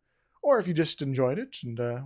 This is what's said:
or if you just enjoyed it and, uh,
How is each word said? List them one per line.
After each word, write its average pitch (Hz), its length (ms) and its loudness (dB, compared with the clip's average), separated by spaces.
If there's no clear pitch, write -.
or 277 160 6
if 185 80 -2
you 180 60 0
just 156 300 0
enjoyed 135 360 0
it 262 240 -8
and, 117 160 -8
uh, 120 280 -4